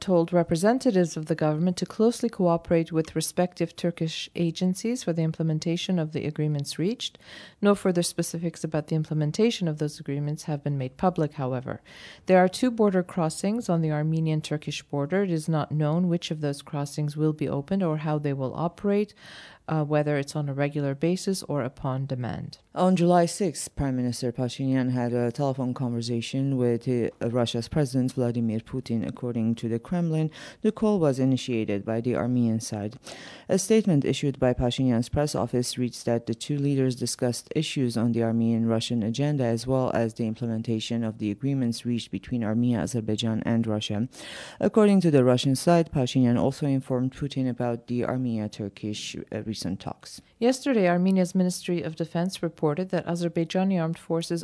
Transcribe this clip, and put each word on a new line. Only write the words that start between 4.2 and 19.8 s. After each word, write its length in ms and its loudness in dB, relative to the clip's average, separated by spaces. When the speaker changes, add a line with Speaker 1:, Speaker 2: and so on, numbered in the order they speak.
Speaker 1:
agencies 720 -2
for 80 -2
the 100 0
implementation 800 0
of 100 -2
the 140 -4
agreements 560 -2
reached. 380 -4
No 160 6
further 260 2
specifics 640 -4
about 240 -4
the 80 0
implementation 720 0
of 100 -4
those 220 -4
agreements 440 -6
have 200 -6
been 140 -2
made 180 -6
public, 380 0
however. 460 -4
There 160 8
are 60 6
two 240 0
border 320 2
crossings 640 -2
on 140 2
the 100 0
Armenian-Turkish 920 -2
border. 380 0
It 80 0
is 180 -2
not 220 0
known 380 2
which 240 -2
of 80 -6
those 220 -4
crossings 540 -4
will 180 2
be 140 -4
opened 360 -2
or 140 0
how 200 -2
they 140 -2
will 240 -4
operate, 580 -2
uh, 160 2